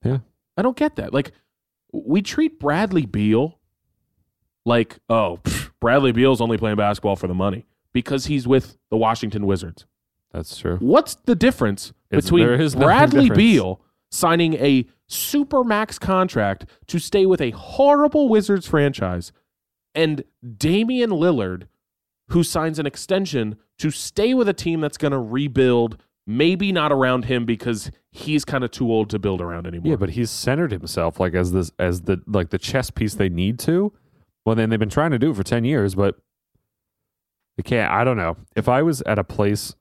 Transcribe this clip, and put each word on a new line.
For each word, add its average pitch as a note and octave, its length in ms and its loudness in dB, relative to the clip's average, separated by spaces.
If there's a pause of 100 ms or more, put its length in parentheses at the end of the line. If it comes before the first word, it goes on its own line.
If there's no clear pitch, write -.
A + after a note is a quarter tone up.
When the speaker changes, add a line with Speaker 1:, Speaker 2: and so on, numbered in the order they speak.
Speaker 1:
Yeah. C3 140 0 (380)
Speaker 2:
I F#3 60 -2
don't B3 140 0
get D4 200 -2
that. - 180 -8
Like, C#3 160 0 (640)
we A3 280 0
treat D4+ 380 -2
Bradley E3 480 0
Beal G#2+ 540 0 (1040)
like, A#2 320 0 (100)
"Oh, G2+ 360 0
pff, - 260 -6 (100)
Bradley C3 320 4
Beal's B2 280 4
only A2+ 180 0
playing G#2+ 180 -2
basketball G2+ 400 0
for F#2 120 -8
the F2+ 60 -4
money." F#2+ 320 -4 (280)
Because C3 320 -4
he's C#3 200 -2
with B2+ 300 2 (140)
the A2 80 -2
Washington A2 480 -2
Wizards. F2+ 400 -4 (460)
Speaker 1:
That's - 260 -12
true. F2 220 -4
Speaker 2:
What's D#3+ 340 2
the - 200 -2
difference C#3 600 0 (160)
Speaker 1:
It's, - 160 0
Speaker 2:
between E3+ 180 4
Speaker 1:
there A#2+ 160 2
is D3 160 0
no C3+ 80 4
Speaker 2:
Bradley C4+ 380 6
Speaker 1:
difference. A3 160 4
Speaker 2:
Beal C3+ 420 2 (300)
signing E3 440 2
a C3 300 2 (220)
super C#4+ 580 -2
max G#3+ 340 -2
contract E3 680 -2 (220)
to F3 100 -4
stay F#3+ 260 2
with F#3 160 2
a B2+ 120 -2
horrible D4 760 2
Wizards G3+ 380 2
franchise A2 680 -2 (600)
and D3+ 300 -2 (320)
Damian A3+ 540 0
Lillard, C3 540 0 (640)
who E3+ 140 2
signs D#3+ 360 -2
an D3+ 80 -4
extension C#3 680 -4 (220)
to D#3 120 -2
stay A3+ 440 -2
with A#3+ 140 2
a G3 40 0
team E3 280 -2
that's D3 180 -4
gonna C#3 220 -2
rebuild, A#2+ 800 0 (260)
maybe F3 460 0
not D3+ 180 0
around B2+ 360 2
him B2 180 -2
because A2+ 460 -4 (200)
he's D3+ 340 -4
kinda B2+ 240 -4
too A#2+ 220 -4
old A2 200 0
to G#2+ 80 -4
build F#2+ 220 -2
around E2+ 260 -8
anymore? F2 240 -4
Speaker 1:
Yeah, D3+ 60 2
but F#2 140 -2
he's A2+ 200 -4
centered C#3 420 -2
himself, E2+ 480 -4
like, F2+ 140 0
as F2+ 180 0
this, F2+ 260 0
as F2+ 240 -2
the, F2+ 240 -2
like, F#2+ 240 0
the G2 80 -2
chess - 320 -4
piece G#2+ 240 -4
they G2 140 0
need F#2 320 -2
to. F#3 320 0 (520)
Well, A2 120 2
then A2+ 140 2
they've A2+ 100 2
been G#2+ 100 0
trying D#3 220 0
to B2 60 0
do C#3+ 120 2
it B2+ 60 -4
for G2 80 -4
ten A#2 200 -2
years, A2+ 300 0
but G2 240 0 (1400)
they - 60 -8
can't. A2+ 300 -2
I A2 120 2
don't B2+ 120 0
know. E2+ 200 -2 (200)
If A2 120 0
I B2+ 140 4
was D#3+ 200 0
at G#2 160 0
a F#2+ 60 0
place - 560 -2